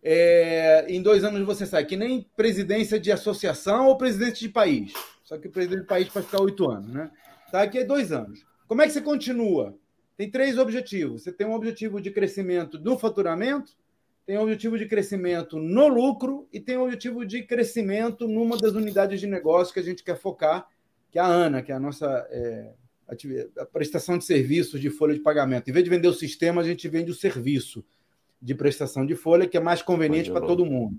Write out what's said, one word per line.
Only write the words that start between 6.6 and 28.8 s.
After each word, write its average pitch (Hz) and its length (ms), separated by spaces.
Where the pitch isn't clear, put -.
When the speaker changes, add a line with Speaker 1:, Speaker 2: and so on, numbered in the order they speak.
Speaker 1:
anos, 107 220
né? 151 200
Tá 185 120
aqui 214 160
é 254 40
dois 240 280
anos. 107 340
Como 233 140
é 311 60
que 302 60
você 294 80
continua? 233 760
Tem 202 140
três 262 280
objetivos. 202 680
Você 180 80
tem 202 140
um 220 80
objetivo 220 480
de 190 100
crescimento 185 680
do 214 200
faturamento, 220 760
tem 196 120
um 214 40
objetivo 220 360
de 214 100
crescimento 185 720
no 196 280
lucro 262 680
e 214 60
tem 254 180
um 254 60
objetivo 240 420
de 226 180
crescimento 226 840
numa 226 300
das 214 160
unidades 196 460
de 196 80
negócio 175 460
que 190 60
a 185 40
gente 175 200
quer 175 140
focar, 175 500
que - 60
é - 40
a 180 40
ANA, 170 360
que 120 100
é 135 40
a 131 40
nossa, 139 500
é, 113 440
ativi-, 127 500
a 131 80
prestação 160 520
de 175 80
serviços 143 540
de 139 100
folha 151 240
de 151 60
pagamento. 139 500
Em 131 40
vez 175 100
de 175 60
vender 175 180
o 170 60
sistema, 170 480
a 165 40
gente 170 220
vende 160 240
o 170 40
serviço 127 680
de 127 120
prestação 135 520